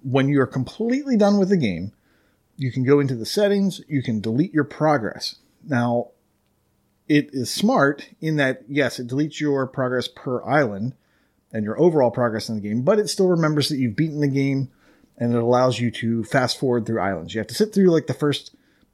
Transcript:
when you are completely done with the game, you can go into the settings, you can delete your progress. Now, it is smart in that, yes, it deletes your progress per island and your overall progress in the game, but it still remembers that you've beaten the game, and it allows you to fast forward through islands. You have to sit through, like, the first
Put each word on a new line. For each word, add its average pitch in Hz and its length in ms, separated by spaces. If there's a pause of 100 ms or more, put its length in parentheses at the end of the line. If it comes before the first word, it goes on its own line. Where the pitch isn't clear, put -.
when 131 260
you 143 120
are 127 60
completely 240 720
done 202 220
with 185 120
the 202 60
game, 98 360 (640)
you 127 160
can 127 120
go 143 160
into 135 140
the 110 120
settings, 202 640
you 139 140
can 110 180
delete 127 340
your 147 100
progress. 147 720 (320)
Now, 120 400 (1000)
it 147 240
is 127 200
smart 160 560 (120)
in 156 160
that, 131 320
yes, 139 300
it 123 100
deletes 147 320
your 139 260
progress 127 420
per - 360
island 117 500 (580)
and 110 120
your 107 140
overall 151 320
progress 113 380
in 113 60
the 104 60
game, 107 220
but 202 160
it 208 100
still 190 200
remembers 156 400
that 151 80
you've 123 200
beaten 151 240
the 147 80
game, 135 420 (480)
and 120 160
it 120 80
allows 123 360
you 120 120
to 113 340
fast 127 340
forward 120 280
through 110 140
islands. 92 340
You 113 60
have 101 80
to 117 60
sit 214 200
through, 190 160
like, 165 160
the - 80
first - 400 (400)